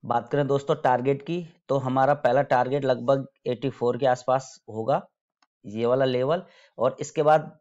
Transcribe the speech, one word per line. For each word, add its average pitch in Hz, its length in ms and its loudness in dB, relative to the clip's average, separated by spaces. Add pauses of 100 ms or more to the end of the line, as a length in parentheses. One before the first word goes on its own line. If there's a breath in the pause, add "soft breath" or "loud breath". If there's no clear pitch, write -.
बात 120 240 -4
करें 143 180 0
दोस्तों 139 300 0
टारगेट 135 460 0
की, 170 140 -6 (320)
तो 135 100 0
हमारा 131 380 2
पहला 127 280 2
टारगेट 131 400 0
लगभग 131 420 0 (200)
एटी 123 240 -2
फ़ोर 123 280 -2
के 135 80 0
आसपास 131 640 -2
होगा, 113 320 -2 (640)
ये 110 220 -4
वाला 127 180 2
लेवल, 131 380 0 (360 soft breath)
और 131 220 0
इसके 147 220 -6
बाद 151 280 4 (100)